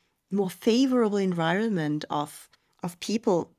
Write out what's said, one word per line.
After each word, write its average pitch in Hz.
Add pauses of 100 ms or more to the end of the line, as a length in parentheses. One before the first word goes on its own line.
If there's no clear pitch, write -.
(300)
more 190
favorable 240
environment 175
of, - (320)
of -
people 202